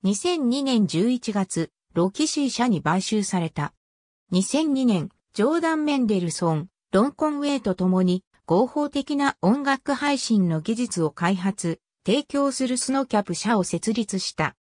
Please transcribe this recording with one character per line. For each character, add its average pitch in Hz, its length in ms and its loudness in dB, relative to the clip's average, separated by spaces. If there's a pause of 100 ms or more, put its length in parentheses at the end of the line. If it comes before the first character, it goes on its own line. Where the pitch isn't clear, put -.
二 190 100 2
千 320 360 0
二 269 120 0
年 240 260 2
十 175 220 2
一 247 220 -2
月、 190 400 -2 (220)
ロ 185 180 2
キ 311 160 -2
シ 285 200 -2
ー - 20 0
社 240 180 -2
に 185 140 2
買 165 200 0
収 214 220 -2
さ 190 160 -2
れ 165 100 -2
た。 - 240 -6 (560)
二 185 140 2
千 302 300 0
二 262 120 0
年、 196 220 2 (240)
ジ 208 120 -2
ョ 311 160 2
ー - 20 -4
ダ 320 140 0
ン・ 302 100 -2
メ 294 120 0
ン 254 80 2
デ 208 140 2
ル 175 120 -2
ソ 165 220 0
ン、 156 140 -2 (260)
ロ 202 140 4
ン・ 226 40 -2
コ 311 180 -2
ン 294 100 -4
ウ - 20 -4
ェ 285 140 0
イ 262 60 -2
と 190 140 -2
共 185 260 2
に 185 220 2 (220)
合 185 200 4
法 294 220 -2
的 285 300 -4
な 277 240 0
音 226 200 2
楽 277 320 -2
配 285 240 0
信 208 300 2
の 156 140 0
技 220 140 -4
術 226 280 -2
を 151 80 0
開 180 240 0
発、 180 460 -4 (240)
提 269 180 2
供 277 300 -2
す 262 120 -2
る 254 120 -2
ス 254 160 -4
ノ 269 120 0
キ - 120 -2
ャ 202 60 0
プ 175 120 -6
社 220 220 0
を 180 80 2
設 - 260 -4
立 208 280 -2
し - 140 -8
た。 156 320 -4